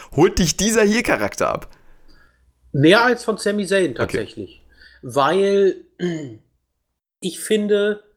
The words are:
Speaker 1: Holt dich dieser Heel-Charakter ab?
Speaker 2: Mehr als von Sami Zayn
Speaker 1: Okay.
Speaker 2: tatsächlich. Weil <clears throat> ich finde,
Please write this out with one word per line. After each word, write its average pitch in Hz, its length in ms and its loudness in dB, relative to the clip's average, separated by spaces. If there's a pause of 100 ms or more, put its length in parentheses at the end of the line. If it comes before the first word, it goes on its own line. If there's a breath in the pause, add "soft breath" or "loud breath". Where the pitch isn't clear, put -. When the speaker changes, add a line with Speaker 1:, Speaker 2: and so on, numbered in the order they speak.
(160 loud breath)
Speaker 1:
Holt 175 220 4
dich 180 180 0
dieser 220 280 2
Heel-Charakter 208 680 0
ab? - 180 -6 (1080 soft breath)
Speaker 2:
Mehr 160 300 4
als 240 200 0
von 214 160 -4
Sami 208 260 -2
Zayn 175 280 0
Speaker 1:
Okay. 110 80 -6
Speaker 2:
tatsächlich. 107 600 -8 (400 soft breath)
Weil 185 760 2 (200)
<clears throat> 156 420 -6 (840)
ich 185 180 -8
finde, 208 640 0 (140)